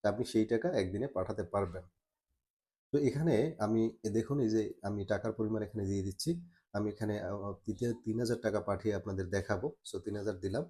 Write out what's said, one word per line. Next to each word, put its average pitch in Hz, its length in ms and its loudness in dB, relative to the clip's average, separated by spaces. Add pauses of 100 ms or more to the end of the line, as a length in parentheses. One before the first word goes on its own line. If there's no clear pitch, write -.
তা 104 80 2
আপনি 107 160 -2
সেই 110 200 4
টাকা 113 260 0
একদিনে 101 360 0
পাঠাতে 95 360 -2
পারবেন। 92 400 -2 (1080)
তো 143 60 2
এখানে 143 600 4
আমি 110 220 4 (220)
দেখুন 110 360 0
এই 117 100 4
যে 110 120 4 (200)
আমি 101 240 -2
টাকার 107 280 0
পরিমাণ 110 280 0
এখানে 104 240 -4
দিয়ে 98 180 0
দিচ্ছি। 98 280 -4 (420)
আমি 104 160 0
এখানে, 107 300 -2
আহ, 98 340 -4 (500)
তিন 110 160 0
হাজার 117 220 0
টাকা 107 200 0
পাঠিয়ে 101 340 0
আপনাদের 95 340 -2
দেখাবো। 98 380 0 (180)
So - 140 -10
তিন 101 160 -6
হাজার 101 240 -4
দিলাম 98 300 -2